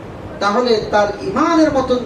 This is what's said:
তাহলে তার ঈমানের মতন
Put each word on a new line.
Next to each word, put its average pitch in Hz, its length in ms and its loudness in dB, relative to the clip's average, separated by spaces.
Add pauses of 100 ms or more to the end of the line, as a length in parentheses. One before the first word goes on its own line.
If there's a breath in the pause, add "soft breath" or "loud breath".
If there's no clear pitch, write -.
(400)
তাহলে 220 400 0 (100)
তার 208 160 4 (160)
ঈমানের 320 500 2
মতন 247 340 0